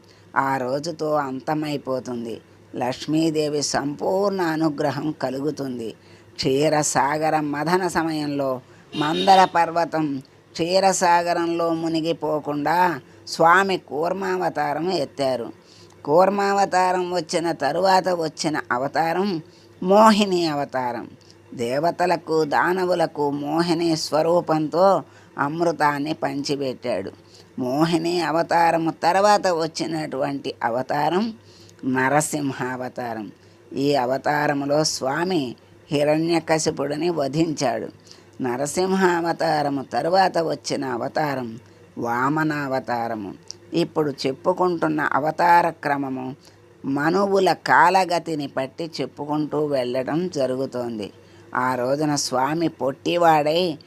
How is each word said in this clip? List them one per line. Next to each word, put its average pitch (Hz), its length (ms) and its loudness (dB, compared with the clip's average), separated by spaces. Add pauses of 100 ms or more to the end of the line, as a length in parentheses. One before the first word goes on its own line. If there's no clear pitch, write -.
(360)
ఆ 135 220 0
రోజుతో 151 560 -4
అంతమైపోతుంది. 131 1300 -4 (340)
లక్ష్మీదేవి 151 840 -2
సంపూర్ణ 190 800 -2
అనుగ్రహం 151 680 -2
కలుగుతుంది. 135 840 -6 (400)
క్షీరసాగర 151 1040 2
మథన 151 480 -2
సమయంలో 147 760 -2 (340)
మందర 185 600 4
పర్వతం 160 680 0 (280)
క్షీరసాగరంలో 170 1200 2
మునిగిపోకుండా 160 1300 0 (280)
స్వామి 180 500 4
కూర్మావతారం 170 1120 -2
ఎత్తారు. 131 600 -2 (540)
కూర్మావతారం 185 1080 2
వచ్చిన 165 380 -2
తరువాత 175 580 2
వచ్చిన 160 520 -2 (100)
అవతారం 165 720 0 (420)
మోహిని 196 640 6
అవతారం. 127 600 -4 (460)
దేవతలకు 156 920 0
దానవులకు 156 880 0
మోహిని 160 680 0
స్వరూపంతో 160 1040 2 (340)
అమృతాన్ని 151 760 0
పంచిపెట్టాడు. 135 1000 -4 (480)
మోహిని 165 640 0
అవతారము 165 720 2 (100)
తర్వాత 196 440 4
వచ్చినటువంటి 156 1160 -4
అవతారం 151 720 0 (520)
నరసింహావతారం. 127 1500 -2 (420)
ఈ 143 220 0
అవతారములో 143 880 0
స్వామి 147 720 -2 (360)
హిరణ్యకశిపుడిని 156 1160 0
వధించాడు. 143 800 -2 (560)
నరసింహావతారము 160 1400 0
తరువాత 175 540 2
వచ్చిన 147 480 -4
అవతారం 127 720 -4 (380)
వామనావతారము. 123 1400 -2 (400)
ఇప్పుడు 160 400 -2 (140)
చెప్పుకుంటున్న 160 840 -2
అవతార 170 560 2
క్రమము 139 640 -6 (500)
మనువుల 175 680 2
కాలగతిని 165 960 2
పట్టి 135 440 -6 (100)
చెప్పుకుంటూ 147 640 -4
వెళ్ళడం 131 640 -2
జరుగుతోంది. 127 840 -4 (440)
ఆ 127 200 0
రోజున 143 400 0
స్వామి 143 520 -2
పొట్టివాడై 156 1200 0